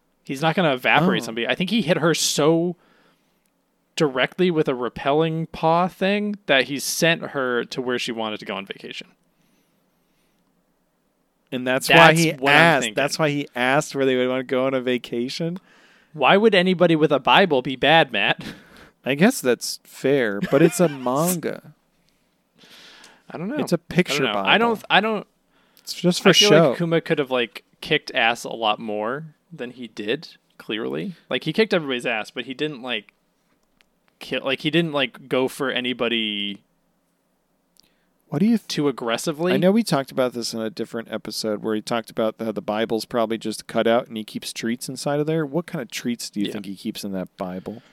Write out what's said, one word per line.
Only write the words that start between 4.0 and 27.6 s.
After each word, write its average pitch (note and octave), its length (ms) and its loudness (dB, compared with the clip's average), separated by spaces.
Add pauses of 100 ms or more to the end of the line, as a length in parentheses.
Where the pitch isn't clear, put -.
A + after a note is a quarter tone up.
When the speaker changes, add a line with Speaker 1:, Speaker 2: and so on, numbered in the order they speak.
Speaker 1:
with D#3 180 0
a C#3 60 0
repelling D3+ 760 -2
paw E3+ 400 0
thing G#3 480 -4 (100)
that C3+ 180 4
he C3+ 140 -6
sent E3 520 0
her B2+ 340 -2
to B2 180 -10
where B2 160 -2
she A#2+ 140 -6
wanted A2 280 -6
to - 40 -16
go G#2 100 -8
on G2 120 -10
vacation. - 420 -14 (2500)
Speaker 2:
And B2+ 160 -6
that's C3 220 -2
why C3+ 80 6
Speaker 1:
That's D#3+ 240 8
Speaker 2:
he E3 120 2
Speaker 1:
what C#3 200 0
I'm D3 40 8
Speaker 2:
asked. D#3+ 260 6
Speaker 1:
thinking. - 120 -2
Speaker 2:
That's C#3 240 -2
why D#3 120 2
he C#3+ 260 -4
asked C3 380 0
where C3+ 100 0
they C3 120 2
would B2+ 120 0
wanna B2+ 160 -2
go B2+ 220 0
on C3+ 80 -2
a C3 60 -2
vacation. B2+ 800 -4 (540)
Speaker 1:
Why D3+ 240 4
would G#3 180 4
anybody F3 420 4
with D#3 160 2
a C#3 60 4
Bible C#3+ 440 4
be C3 140 -6
bad, C#3+ 360 4
Matt? A2 320 0 (600)
Speaker 2:
I B2+ 100 -2
guess F3+ 260 2
that's - 440 0
fair, B2 560 0
but C3+ 220 2
it's E3+ 180 4
a F3 80 4
Speaker 1:
<laughs> - 0 -
Speaker 2:
manga. C#3+ 840 -4 (1600)
Speaker 1:
I - 80 -14
don't E3+ 100 -8
know. C#4 80 -8
Speaker 2:
It's - 160 -4
a F3 60 0
picture - 360 -2
Speaker 1:
I C#3+ 40 -2
don't C#3 80 2
know. A2 80 2
Speaker 2:
Bible. G2 160 -2
Speaker 1:
I F3 80 6
don't, A3+ 320 0
I E3+ 100 6
don't G#3+ 260 -2 (520)
Speaker 2:
It's - 160 -12
just - 280 0
for G3 80 8
Speaker 1:
I - 20 10
feel G3+ 180 6
Speaker 2:
show. D#3 200 8
Speaker 1:
like A2+ 80 -2
Kuma E3 220 0
could D#3+ 180 -2
have, C3+ 120 -2
like, B2 340 -2 (160)